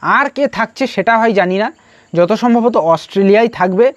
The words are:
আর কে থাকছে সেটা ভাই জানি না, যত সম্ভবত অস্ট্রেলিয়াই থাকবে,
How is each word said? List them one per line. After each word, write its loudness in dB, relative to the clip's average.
আর 0
কে -2
থাকছে -6
সেটা 0
ভাই 0
জানি 0
না, -4
যত 0
সম্ভবত 0
অস্ট্রেলিয়াই 2
থাকবে, 0